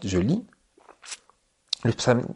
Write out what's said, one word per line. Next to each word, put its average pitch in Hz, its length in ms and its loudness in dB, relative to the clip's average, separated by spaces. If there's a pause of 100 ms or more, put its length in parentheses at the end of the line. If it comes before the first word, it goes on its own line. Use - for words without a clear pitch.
je 95 140 0
lis. 147 280 0 (1400)
Le 117 80 2
psalm-, - 440 2